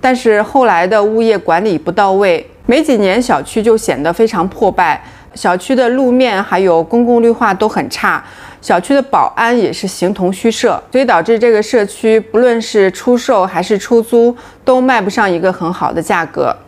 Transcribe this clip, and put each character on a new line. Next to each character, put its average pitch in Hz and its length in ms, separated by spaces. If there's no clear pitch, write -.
但 254 120
是 220 280
后 254 240
来 180 200
的 202 160
物 220 200
业 226 160
管 175 260
理 202 140
不 151 120
到 190 220
位， 190 340
没 277 180
几 294 140
年 202 240
小 147 200
区 - 220
就 226 140
显 143 240
得 165 100
非 226 160
常 180 220
破 196 200
败， 170 320
小 185 220
区 185 180
的 247 160
路 254 220
面 247 320
还 185 160
有 170 240
公 233 220
共 240 160
绿 233 80
化 226 240
都 202 140
很 165 220
差， 170 340
小 180 180
区 226 140
的 277 80
保 240 340
安 233 220
也 175 160
是 - 120
形 190 280
同 185 180
虚 190 180
设， 226 400
所 254 120
以 - 20
导 214 180
致 226 160
这 233 140
个 214 100
社 214 240
区 220 320
不 214 200
论 240 240
是 202 300
出 247 260
售 214 280
还 185 160
是 202 160
出 233 240
租 233 320
都 254 160
卖 254 220
不 190 80
上 202 200
一 175 80
个 185 140
很 180 220
好 - 180
的 165 100
价 170 240
格。 143 300